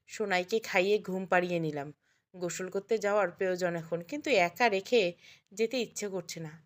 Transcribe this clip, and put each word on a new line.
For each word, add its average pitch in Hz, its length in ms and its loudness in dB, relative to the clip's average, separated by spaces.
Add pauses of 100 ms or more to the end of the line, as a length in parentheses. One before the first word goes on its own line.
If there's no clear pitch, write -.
সোনাইকে 190 520 -2
খাইয়ে 202 400 2
ঘুম 190 260 -6
পাড়িয়ে 180 340 2
নিলাম। 151 340 -4 (420)
গোসল 180 340 -6
করতে 196 280 -2
যাওয়ার 202 340 2
প্রয়োজন 180 440 -2
এখন, 165 260 -6
কিন্তু 294 280 -8
একা 202 400 4
রেখে 190 440 2 (380)
যেতে 220 260 -2
ইচ্ছে 208 300 -4
করছে 180 320 -8
না। 160 260 -12